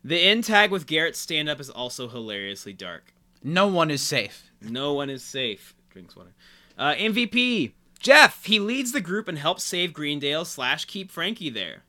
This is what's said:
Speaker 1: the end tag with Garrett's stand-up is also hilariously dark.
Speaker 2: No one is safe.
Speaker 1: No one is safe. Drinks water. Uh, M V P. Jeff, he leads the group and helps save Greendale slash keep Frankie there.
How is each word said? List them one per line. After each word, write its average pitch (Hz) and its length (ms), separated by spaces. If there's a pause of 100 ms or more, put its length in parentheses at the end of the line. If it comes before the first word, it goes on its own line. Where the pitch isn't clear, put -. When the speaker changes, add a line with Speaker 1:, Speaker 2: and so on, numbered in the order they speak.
Speaker 1:
the 156 160
end 202 260
tag 208 260
with 170 160
Garrett's 156 320
stand-up 151 400
is 139 100
also 123 380
hilariously 104 680
dark. 90 400 (300)
Speaker 2:
No 180 240
one 165 240
is 139 100
safe. - 480 (120)
Speaker 1:
No 127 320
one 139 160
is 135 140
safe. 123 520 (140)
Drinks 90 260
water. 92 180 (440)
Uh, 143 200
M 214 160
V 233 140
P. 233 460 (260)
Jeff, 277 460
he 214 140
leads 247 340
the 269 80
group 196 260
and 170 100
helps 165 260
save 175 300
Greendale 147 520
slash 139 400
keep 190 260
Frankie 170 400
there. 90 380